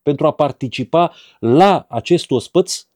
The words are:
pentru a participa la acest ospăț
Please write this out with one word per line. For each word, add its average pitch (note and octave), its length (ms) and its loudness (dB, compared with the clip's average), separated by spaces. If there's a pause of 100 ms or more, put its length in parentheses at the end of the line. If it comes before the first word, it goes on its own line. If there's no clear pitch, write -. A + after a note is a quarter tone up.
pentru D3 240 -2
a D3+ 40 2
participa C#3+ 840 -2 (280)
la D#3+ 480 2
acest D#3+ 420 -4
ospăț - 540 -2 (100)